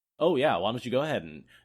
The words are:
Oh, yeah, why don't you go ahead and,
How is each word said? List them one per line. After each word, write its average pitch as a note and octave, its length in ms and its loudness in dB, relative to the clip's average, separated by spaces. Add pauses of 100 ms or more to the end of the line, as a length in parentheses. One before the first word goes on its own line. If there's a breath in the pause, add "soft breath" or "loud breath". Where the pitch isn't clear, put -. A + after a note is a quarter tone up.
(200)
Oh, E3 160 4
yeah, C3+ 220 2
why F#2+ 140 0
don't B2 140 -6
you A#2+ 60 -6
go B2+ 100 0
ahead C#3+ 220 -4
and, D#2 200 -16 (220 soft breath)